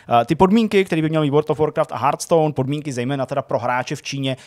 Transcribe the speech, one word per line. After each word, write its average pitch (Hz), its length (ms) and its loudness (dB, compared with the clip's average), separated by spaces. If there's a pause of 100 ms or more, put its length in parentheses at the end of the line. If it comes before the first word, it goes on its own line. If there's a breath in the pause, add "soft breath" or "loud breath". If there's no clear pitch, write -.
(220 loud breath)
Eh, 143 40 2
ty 165 100 -2
podmínky, 196 500 4
které 165 160 -2
by 156 80 0
měly 156 180 0
být 135 40 -2
World 151 180 2
of 147 100 -2
Warcraft 151 320 0
a - 60 -6
Hearthstone, 156 560 0
podmínky 143 380 -4
zejména 127 340 -4
teda 135 160 -4
pro 131 180 -2
hráče 123 360 -2
v - 60 -10
Číně, 135 460 -6